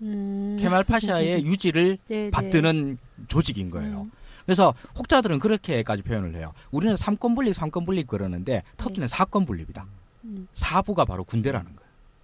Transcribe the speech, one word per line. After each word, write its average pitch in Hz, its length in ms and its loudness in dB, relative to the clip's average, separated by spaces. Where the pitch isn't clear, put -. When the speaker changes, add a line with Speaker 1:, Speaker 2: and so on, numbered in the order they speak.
Speaker 1:
음. 202 580 -4
Speaker 2:
케말 190 240 4
파샤의 180 580 2
Speaker 1:
<laughs> 147 40 0
Speaker 2:
유지를 180 520 2
Speaker 1:
네, 214 160 -2
네. 208 60 -4
Speaker 2:
받드는 160 680 2
조직인 98 420 0
거예요. 208 320 -4
Speaker 1:
음. 220 100 -12
Speaker 2:
그래서 180 300 6
혹자들은 226 400 2
그렇게까지 127 640 0
표현을 95 320 -4
해요. 80 180 -10
우리는 185 240 2
삼권 233 400 0
분립, 247 180 2
삼권 170 320 -4
분립 175 220 -2
그러는데 95 540 -2
터키는 190 300 -4
Speaker 1:
네. - 100 -6
Speaker 2:
사권 190 300 2
분립이다. 92 400 -8
Speaker 1:
음. 196 280 -12
Speaker 2:
사부가 175 520 0
바로 92 200 -4
군대라는 110 520 -2
거예요. - 160 -20